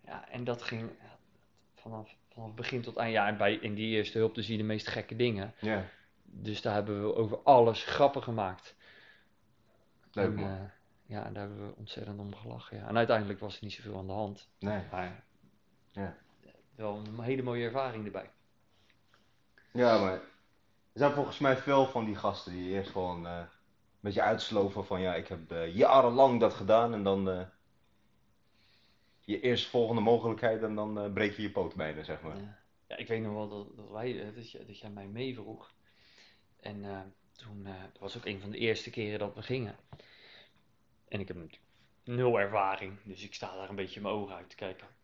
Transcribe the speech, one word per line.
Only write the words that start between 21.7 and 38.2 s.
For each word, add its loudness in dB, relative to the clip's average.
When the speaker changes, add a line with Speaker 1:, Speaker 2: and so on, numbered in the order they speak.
Speaker 2:
van -2
die -2
gasten -2
die -6
eerst -2
gewoon, -4
eh, -8
een -10
beetje -2
uitsloven 2
van: -4
"Ja, 0
ik -4
heb, -10
eh, -4
jarenlang 8
dat 6
gedaan", 4
en -2
dan, 2
eh, -2
je -2
eerst 2
volgende 2
mogelijkheid 4
en -2
dan, -2
eh, -4
breek 2
je -6
je -2
poot -2
bijna, -4
zeg -8
maar. -10
Speaker 1:
Ja. -12
Ja, -10
ik -12
weet -2
nog -4
wel -6
dat, -12
dat -18
wij, -6
eh, -10
dat -16
jij, -18
dat -18
jij -16
mij -12
meevroeg. -10
En, -10
eh, -8
toen, -16
eh, -10
dat -20
was -10
ook -12